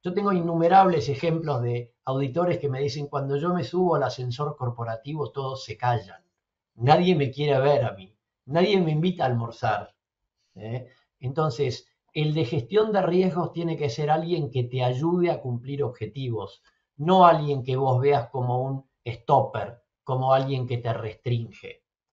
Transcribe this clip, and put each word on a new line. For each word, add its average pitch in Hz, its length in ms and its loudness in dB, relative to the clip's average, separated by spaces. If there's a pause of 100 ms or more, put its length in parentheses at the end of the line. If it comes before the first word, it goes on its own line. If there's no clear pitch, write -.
Yo 180 100 -6
tengo 202 200 0
innumerables 170 760 4
ejemplos 151 540 -2
de 120 320 -4 (100)
auditores 143 540 -2
que 143 100 -4
me 131 120 -4
dicen, 143 260 -4
"Cuando 139 300 -4
yo 170 180 -2
me 175 100 -2
subo 175 320 0
al 139 60 0
ascensor 127 540 -4
corporativo, 120 760 -6
todos 131 340 -8
se 107 140 -12
callan. 120 440 -4 (520)
Nadie 170 400 4
me 143 160 0
quiere 143 300 2
ver 139 240 4
a 101 80 -4
mí. 95 220 -18 (320)
Nadie 185 340 2
me 160 120 0
invita 165 320 0
a - 20 4
almorzar". 117 680 -2 (600)
¿Eh? 117 340 -10 (320)
Entonces, 139 680 -2 (260)
el 151 220 0
de 160 100 0
gestión 214 480 0
de 190 100 2
riesgos 175 500 2
tiene 165 240 -4
que 147 140 -2
ser 151 200 -2
alguien 160 400 0
que 123 140 -2
te 123 180 -4
ayude 165 480 0
a 147 100 -2
cumplir 131 420 -6
objetivos, 113 800 -6 (340)
no 180 300 6
alguien 147 360 4
que 127 140 -2
vos 131 240 2
veas 139 300 2
como 123 320 -2
un 135 240 -6 (200)
stopper, 117 760 -2 (220)
como 131 300 0
alguien 135 320 0
que 123 120 -4
te 117 140 -4
restringe. 113 920 -8 (280)